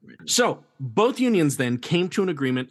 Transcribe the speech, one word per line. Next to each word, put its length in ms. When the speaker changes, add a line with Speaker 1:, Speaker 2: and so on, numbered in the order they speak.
Speaker 1:
Right. 100
Speaker 2:
So 340
both 400
unions 380
then 220
came 300
to 120
an 80
agreement 420